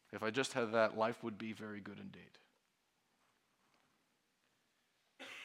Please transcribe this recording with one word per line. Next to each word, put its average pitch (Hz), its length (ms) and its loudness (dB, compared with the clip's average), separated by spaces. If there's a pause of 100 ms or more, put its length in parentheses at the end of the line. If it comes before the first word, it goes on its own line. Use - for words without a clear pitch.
(120)
if 104 100 -6
I 110 80 2
just 131 240 2
had 117 200 2
that, 110 220 6
life 113 280 2
would 110 160 -4
be 110 120 -4
very 104 300 -8
good 101 180 -12
indeed"? 98 380 -14 (3000)